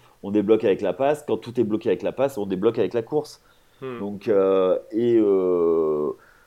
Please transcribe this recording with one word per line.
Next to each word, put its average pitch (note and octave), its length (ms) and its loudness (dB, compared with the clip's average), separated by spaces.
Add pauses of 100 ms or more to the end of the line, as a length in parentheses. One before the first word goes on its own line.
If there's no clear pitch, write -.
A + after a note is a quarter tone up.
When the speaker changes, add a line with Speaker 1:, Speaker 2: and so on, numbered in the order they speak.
(220)
Speaker 1:
on G2+ 80 -10
débloque G#2 320 2
avec F#2+ 180 2
la F#2 120 -2
passe. D3 340 -2
Quand A2+ 120 -2
tout A#2+ 200 -8
est A#2 60 2
bloqué A2 240 -4
avec F#2 140 -2
la F2+ 100 -4
passe, C3+ 260 -4
on G2+ 80 -4
débloque G#2 320 -2
avec G2 160 -2
la A#2 80 -2
course. - 400 -6 (380)
Speaker 2:
Hmm. B2+ 180 -12
Speaker 1:
Donc, G2+ 300 -8
euh, F#2+ 500 4 (140)
et, A#2 260 2
euh, E2+ 960 2 (340)